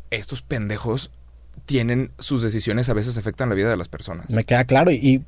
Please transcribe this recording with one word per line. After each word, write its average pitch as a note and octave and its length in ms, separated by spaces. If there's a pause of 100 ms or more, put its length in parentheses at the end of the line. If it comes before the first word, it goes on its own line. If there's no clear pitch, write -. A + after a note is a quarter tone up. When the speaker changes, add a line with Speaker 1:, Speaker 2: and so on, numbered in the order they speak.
(100)
Speaker 1:
estos A2+ 300
pendejos A2 720 (560)
tienen B2 520
sus C3 220
decisiones, A2+ 480
a A#2 60
veces A2+ 240
afectan A2 320
la G#2 40
vida G2 140
de A2+ 80
las F2 120
personas. - 420
Speaker 2:
Me A2 140
queda B2 200
claro, C3+ 260
y, D#3 40
y, C3 340